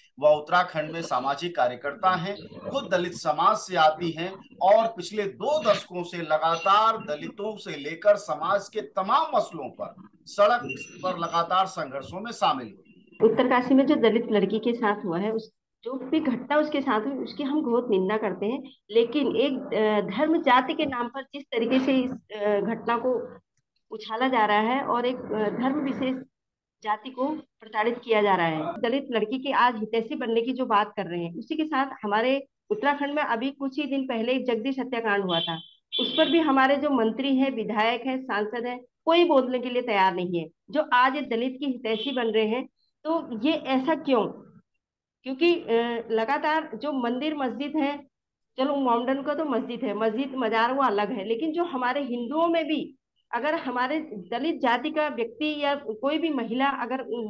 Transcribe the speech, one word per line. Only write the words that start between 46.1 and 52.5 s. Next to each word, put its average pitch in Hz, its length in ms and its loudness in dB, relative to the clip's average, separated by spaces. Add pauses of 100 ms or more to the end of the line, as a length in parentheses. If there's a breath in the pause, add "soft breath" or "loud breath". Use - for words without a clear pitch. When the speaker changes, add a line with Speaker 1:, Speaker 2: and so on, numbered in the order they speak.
Speaker 2:
लगातार 302 640 0
जो 285 180 -6
मंदिर 254 420 -2
मस्जिद 269 420 -4
है, 285 300 -2 (520)
चलो 285 180 2
मोमडन 262 460 2
का 294 120 -4
तो 320 100 -2
मस्जिद 240 380 -2
है, 262 120 -4
मस्जिद 226 400 -2
मजार 233 400 0
वो 277 80 2
अलग 208 300 0
है, 196 120 -6
लेकिन 233 280 -2
जो 339 120 -2
हमारे 262 380 -2
हिंदुओं 240 460 -2
में 330 180 2